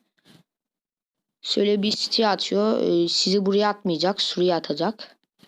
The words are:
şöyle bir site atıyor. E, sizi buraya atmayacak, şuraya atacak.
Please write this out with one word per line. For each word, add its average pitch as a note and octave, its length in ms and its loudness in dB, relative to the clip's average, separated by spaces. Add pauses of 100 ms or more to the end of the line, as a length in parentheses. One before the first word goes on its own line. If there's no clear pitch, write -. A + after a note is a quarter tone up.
(1400)
şöyle G3+ 400 0
bir G#3 80 0
site - 380 0
atıyor. G3+ 540 0
E, E3+ 260 2
sizi F#3+ 380 0
buraya G3+ 220 2
atmayacak, F#3 520 -2
şuraya F3+ 360 0
atacak. E3 640 -6 (300)